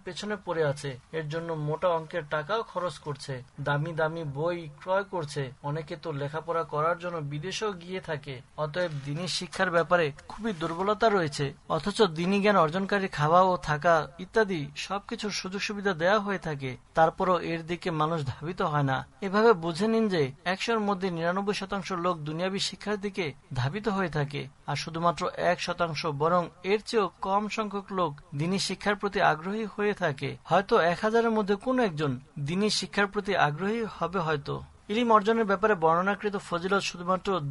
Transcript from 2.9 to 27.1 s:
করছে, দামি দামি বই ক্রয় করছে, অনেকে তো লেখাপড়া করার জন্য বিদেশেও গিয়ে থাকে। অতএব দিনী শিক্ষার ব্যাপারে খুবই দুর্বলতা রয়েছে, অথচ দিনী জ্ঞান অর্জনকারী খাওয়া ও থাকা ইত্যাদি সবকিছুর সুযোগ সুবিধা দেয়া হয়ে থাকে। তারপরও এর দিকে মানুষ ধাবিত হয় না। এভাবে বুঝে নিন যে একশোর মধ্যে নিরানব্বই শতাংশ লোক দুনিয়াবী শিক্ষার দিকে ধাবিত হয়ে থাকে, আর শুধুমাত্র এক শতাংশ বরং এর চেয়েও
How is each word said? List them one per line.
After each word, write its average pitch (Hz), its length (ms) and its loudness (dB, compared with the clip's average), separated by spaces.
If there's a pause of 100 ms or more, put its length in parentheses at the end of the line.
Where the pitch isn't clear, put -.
করছে, 143 280 -8 (320)
দামি 147 340 0
দামি 160 220 0 (140)
বই 175 220 -2 (220)
ক্রয় 190 340 0
করছে, 147 280 -4 (260)
অনেকে 156 260 -6 (100)
তো 175 40 -6 (120)
লেখাপড়া 160 420 -2 (120)
করার 160 280 2
জন্য 175 140 -6 (160)
বিদেশেও 185 400 -4 (100)
গিয়ে 185 260 -8
থাকে। 147 260 -8 (300)
অতএব 165 280 -2 (140)
দিনী 151 200 -4 (120)
শিক্ষার 185 380 -2
ব্যাপারে 170 300 4 (240)
খুবই 220 300 -4
দুর্বলতা 190 480 0
রয়েছে, 160 380 2 (300)
অথচ 196 220 -2 (200)
দিনী 190 220 2
জ্ঞান 202 240 4
অর্জনকারী 190 440 0 (100)
খাওয়া 156 220 6 (100)
ও - 20 4 (160)
থাকা 151 260 4 (300)
ইত্যাদি 190 360 0 (260)
সবকিছুর 202 540 -6
সুযোগ 190 280 -6
সুবিধা 202 240 -2 (100)
দেয়া 196 240 6
হয়ে 196 200 -2
থাকে। 139 240 -4 (280)
তারপরও 175 380 6 (160)
এর 165 180 -4
দিকে 175 260 -4
মানুষ 156 240 0 (120)
ধাবিত 165 280 -6 (120)
হয় 147 180 4
না। 131 80 2 (280)
এভাবে 214 240 6 (140)
বুঝে 170 240 0
নিন 226 160 4 (100)
যে 160 80 4 (300)
একশোর 220 360 0
মধ্যে 196 280 -2
নিরানব্বই 185 440 0
শতাংশ 190 280 -6 (160)
লোক 180 100 2 (140)
দুনিয়াবী 180 400 -2
শিক্ষার 208 360 -4
দিকে 196 220 -4 (320)
ধাবিত 151 280 -2 (100)
হয়ে 180 200 0
থাকে, 143 260 -2 (280)
আর 143 120 -2
শুধুমাত্র 165 400 0 (280)
এক 175 160 2
শতাংশ 165 340 -2 (220)
বরং 170 200 4 (300)
এর 214 160 2
চেয়েও 220 180 2 (200)